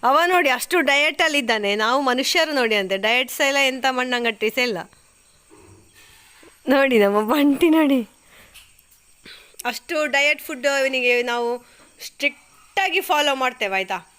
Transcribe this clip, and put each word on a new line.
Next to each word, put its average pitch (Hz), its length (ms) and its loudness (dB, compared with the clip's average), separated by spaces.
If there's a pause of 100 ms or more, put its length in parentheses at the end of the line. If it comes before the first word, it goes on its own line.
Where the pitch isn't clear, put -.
ಅವ 269 100 4 (140)
ನೋಡಿ 349 240 4
ಅಷ್ಟು 285 220 -2 (120)
ಡಯಟಲ್ಲಿ 302 540 0
ಇದ್ದಾನೆ, 220 260 0 (120)
ನಾವು 240 180 2 (100)
ಮನುಷ್ಯರು 294 500 0
ನೋಡಿ 226 200 0
ಅಂತೆ, 190 260 -2
ಡಯಟ್ 247 300 0
ಸಹ 285 160 0
ಇಲ್ಲ, 277 80 0 (120)
ಎಂತ 262 140 -6 (120)
ಮಣ್ಣಂಗಟ್ಟಿ 240 580 -2
ಸಹ 254 120 0
ಇಲ್ಲ. 202 120 -4 (1900)
ನೋಡಿ 269 300 4
ನಮ್ಮ 202 180 2 (100)
ಬಂಟಿ 285 360 2 (100)
ನೋಡಿ, 285 220 2 (1700)
ಅಷ್ಟು - 240 -10 (200)
ಡಯಟ್ 294 320 0
ಫುಡ್ 277 260 -4
ಅವನಿಗೆ 262 400 0 (180)
ನಾವು 240 180 -2 (580)
ಸ್ಟ್ರಿಕ್ಟಾಗಿ - 1000 -6
ಫಾಲೋ 294 240 0 (100)
ಮಾಡ್ತೇವೆ 233 360 -4
ಆಯ್ತಾ. 190 200 -6 (200)